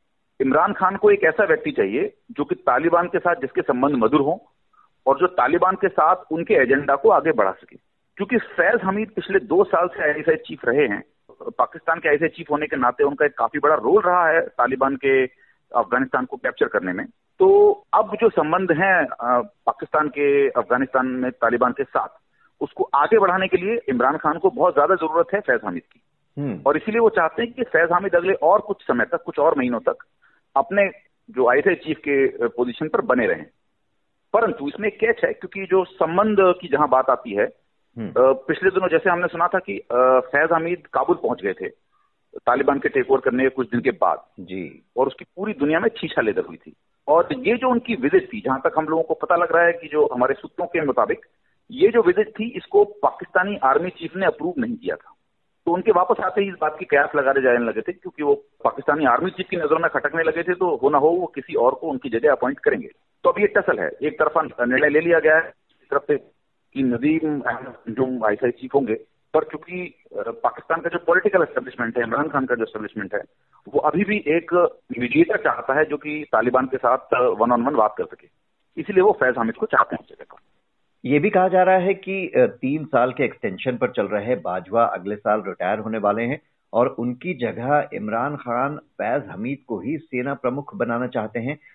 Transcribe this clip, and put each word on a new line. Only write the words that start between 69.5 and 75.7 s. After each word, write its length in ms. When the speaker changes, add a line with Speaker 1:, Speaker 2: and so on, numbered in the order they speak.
Speaker 1:
अ, 160
पाकिस्तान 520
का 80
जो 100
पॉलिटिकल 440
एस्टेब्लिशमेंट 560
है, 40
इमरान 260
खान 180
का 80
जो 80
एस्टेब्लिशमेंट 520
है, 60
वो 120
अभी 240
भी 120
एक 600
मीडिएटर 380
चाहता 420